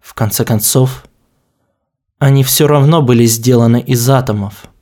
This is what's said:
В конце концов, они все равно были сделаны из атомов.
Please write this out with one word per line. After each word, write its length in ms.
В 140
конце 300
концов, 600
они 240
все 240
равно 360
были 240
сделаны 540
из 280
атомов. 580